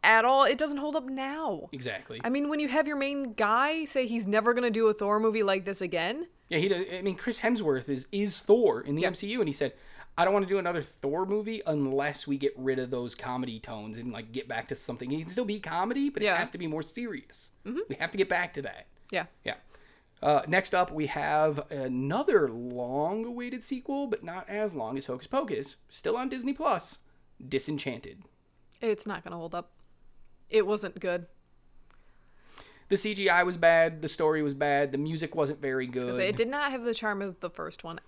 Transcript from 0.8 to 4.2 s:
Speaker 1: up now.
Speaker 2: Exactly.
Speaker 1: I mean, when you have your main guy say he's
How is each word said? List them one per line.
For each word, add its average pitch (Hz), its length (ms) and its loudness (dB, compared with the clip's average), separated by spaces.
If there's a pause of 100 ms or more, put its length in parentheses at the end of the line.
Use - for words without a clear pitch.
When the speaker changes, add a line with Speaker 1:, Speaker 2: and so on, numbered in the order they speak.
Speaker 1:
up 285 100 -2
now. 269 640 -6
Speaker 2:
Exactly. 117 520 -8
Speaker 1:
I 233 60 0
mean, 285 180 0
when 302 120 -2
you 294 80 0
have 277 180 2
your 294 100 -2
main 277 380 -4
guy 262 500 2
say 269 220 -2
he's 226 200 -2